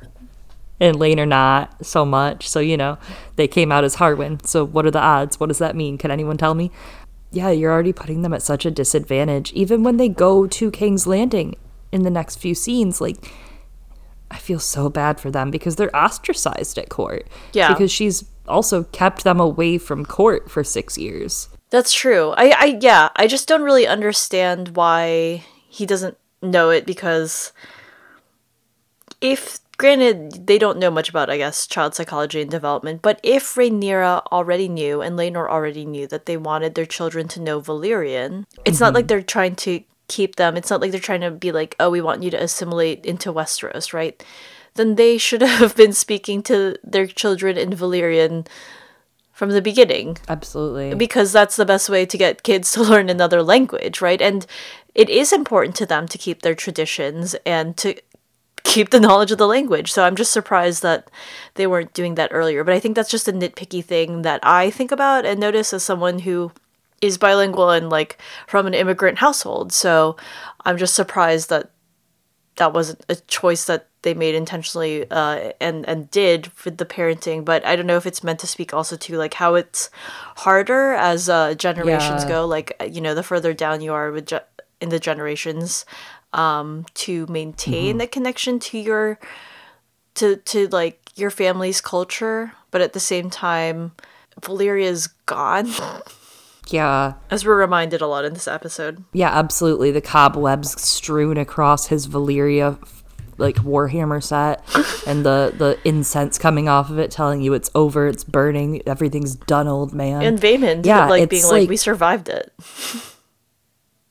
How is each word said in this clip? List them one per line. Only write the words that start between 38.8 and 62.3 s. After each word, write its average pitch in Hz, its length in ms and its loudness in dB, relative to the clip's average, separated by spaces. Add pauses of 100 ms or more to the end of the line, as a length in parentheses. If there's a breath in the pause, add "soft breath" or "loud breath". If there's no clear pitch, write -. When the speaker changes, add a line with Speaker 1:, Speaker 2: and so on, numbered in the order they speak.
Speaker 1:
Mm-hmm. 180 80 4
Speaker 2:
like 247 120 2
they're 202 140 2
trying 185 340 -2
to 175 260 -6 (260)
keep 196 280 -4
them, 170 200 2
it's 175 140 -6
not 196 100 0
like 190 100 -2
they're 185 100 -6
trying 185 220 -4
to 175 80 -2
be 175 200 -6
like, 156 300 -4
"Oh, 175 100 4
we 175 100 0
want 160 220 -2
you 180 100 -4
to 165 100 -2
assimilate 170 640 -2
into 175 260 -6
Westeros," - 600 -6
right? 165 300 -6 (520 loud breath)
Then 220 220 0
they 233 220 4
should 226 240 0
<laughs> 247 160 4
have 226 160 6
been 214 200 8
speaking 202 500 -4
to 196 400 0
their 190 220 0
children 190 500 -2
in 185 140 -2
Valyrian 165 760 0 (840 loud breath)
from 202 180 -4
the 202 120 2
beginning. 190 560 2 (100)
Speaker 1:
Absolutely. 147 640 -6
Speaker 2:
Because 208 380 0
that's 208 240 6
the 214 80 2
best 190 240 2
way 190 180 2
to 185 120 -6
get 180 240 2
kids 190 300 0
to 233 100 2
<laughs> 220 100 4
learn 196 160 8
another 175 340 4
language, 196 600 2
right? 185 180 2
And 196 240 2 (500 loud breath)
it 220 140 8
is 285 240 2
important 202 440 2
to 196 100 -4
them 160 220 -2
to - 100 -12
keep - 240 -8
their 165 120 0
traditions 160 800 -6 (120)
and 165 320 -2
to 196 160 -4 (680)
keep 208 280 2
the 247 100 8
knowledge 208 320 6
of 190 60 0
the 208 100 6
language. 226 420 0
So 190 140 4
I'm 180 120 4
just 233 160 0
surprised 175 500 0
that 170 280 0 (440 loud breath)
they 190 120 0
weren't 175 280 -2
doing 175 220 -4
that 160 160 0